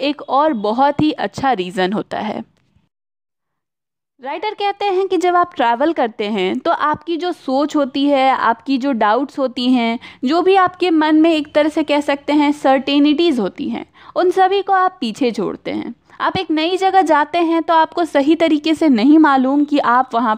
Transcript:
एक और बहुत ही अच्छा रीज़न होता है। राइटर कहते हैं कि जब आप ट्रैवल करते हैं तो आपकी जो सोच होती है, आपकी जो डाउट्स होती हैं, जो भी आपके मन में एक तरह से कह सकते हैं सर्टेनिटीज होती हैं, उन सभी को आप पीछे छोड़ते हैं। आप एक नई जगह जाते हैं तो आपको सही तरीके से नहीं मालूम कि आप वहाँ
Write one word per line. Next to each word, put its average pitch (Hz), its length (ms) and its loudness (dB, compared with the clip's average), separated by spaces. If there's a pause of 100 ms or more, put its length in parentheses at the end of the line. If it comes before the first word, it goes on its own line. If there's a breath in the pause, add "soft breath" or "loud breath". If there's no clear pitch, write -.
एक 285 220 -4
और 302 320 0
बहुत 233 460 0
ही 302 120 2
अच्छा - 400 -4
रीज़न 185 400 -2
होता - 260 -6
है। 220 240 -6 (1800)
राइटर 339 340 -8
कहते 403 320 -4
हैं 392 220 0
कि 370 80 -2
जब 349 200 0
आप 349 200 0
ट्रैवल 247 360 0
करते 240 340 -4
हैं 202 320 -2
तो 330 120 -2
आपकी 302 460 -2
जो 349 160 -6
सोच 294 440 -2
होती 277 280 -2
है, 269 260 2
आपकी 254 480 -2
जो 277 160 -2
डाउट्स 226 440 0
होती 254 280 -4
हैं, 233 320 0 (260 loud breath)
जो 320 180 0
भी 370 140 4
आपके 359 340 0
मन 311 320 2
में 330 80 4
एक 302 240 -2
तरह 302 140 2
से 320 160 -2
कह 294 180 0
सकते 285 300 -4
हैं 294 220 2
सर्टेनिटीज 285 840 2
होती 190 280 -6
हैं, - 180 -8 (300 loud breath)
उन 359 140 2
सभी 381 320 2
को 392 120 -2
आप 370 260 0
पीछे 233 300 -2
छोड़ते 202 400 -6
हैं। - 240 -8 (260 soft breath)
आप 320 160 -2
एक 381 140 -6
नई 320 260 -2
जगह 381 260 2
जाते 302 380 0
हैं 330 220 0
तो 330 120 0
आपको 320 300 0
सही 294 320 0
तरीके 320 380 0
से 320 140 0
नहीं 269 300 4
मालूम 277 460 4
कि 294 160 0
आप 247 340 0
वहाँ 226 240 0